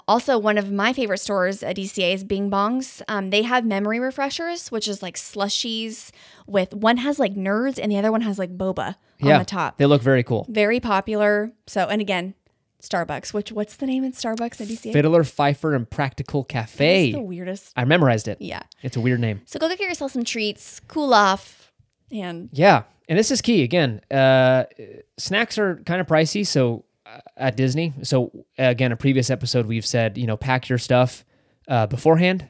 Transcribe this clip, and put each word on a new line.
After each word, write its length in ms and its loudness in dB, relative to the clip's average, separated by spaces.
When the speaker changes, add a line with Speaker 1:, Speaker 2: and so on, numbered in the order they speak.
Speaker 1:
also, 300 2
one 220 2
of 120 -4
my 220 0
favorite 240 -2
stores 460 -2
at 120 -4
D 120 -6
C 160 -2
A 100 2
is 100 -6
Bing 280 -2
Bong's. 560 -2
Um, 240 -4
they 100 4
have 240 0
memory 340 0
refreshers, 720 -6
which 160 -4
is, 140 -6
like, 140 -10
slushies 960 -4
with, 300 -2
one 220 2
has, 200 0
like, 160 0
Nerds 480 -2
and 100 0
the 60 0
other 140 2
one 100 0
has, 160 -2
like, 180 -6
boba 340 -4
on 400 -6
Speaker 2:
Yeah, 100 8
Speaker 1:
the 60 -4
top. 320 -6
Speaker 2:
they 100 4
look 160 6
very 180 4
cool. 280 -2
Speaker 1:
Very 300 2
popular. 720 0
So, 220 0
and 120 0
again, 360 -4
Starbucks. 520 -4
Which, 180 -6
what's 260 -6
the 100 -6
name 160 -2
in 80 -4
Starbucks 500 -6
at 60 -10
D 80 -8
C 160 -10
A? 20 -8
Speaker 2:
Fiddler, 300 4
Fifer, 500 0
and 160 -2
Practical 540 -6
Cafe. 680 0
Speaker 1:
That's 100 -4
the 40 -8
weirdest. 500 -10
Speaker 2:
I 100 0
memorized 420 4
it. 120 -8
Speaker 1:
Yeah. 220 -10
Speaker 2:
It's 140 -6
a 40 -2
weird 180 2
name. 260 -2
Speaker 1:
So 120 -12
go 100 0
get 120 -4
yourself 320 -6
some 140 -4
treats, 640 -6
cool 260 0
off, 580 2
and 420 -10
Speaker 2:
Yeah. 300 6
And 80 2
this 140 2
is 100 0
key. 220 4
Again, 380 0
uh, 540 6
snacks 400 -2
are 280 0
kind 160 -2
of 60 -6
pricey. 380 2
So, 400 2
uh, 140 -20
at 180 -2
Disney. 460 0
So, 300 0
uh, 60 0
again, 280 2
a 60 -2
previous 320 2
episode, 380 0
we've 180 -4
said, 320 0
you 80 -4
know, 120 -2
pack 320 0
your 100 2
stuff, 440 2
uh, 180 2
beforehand, 640 4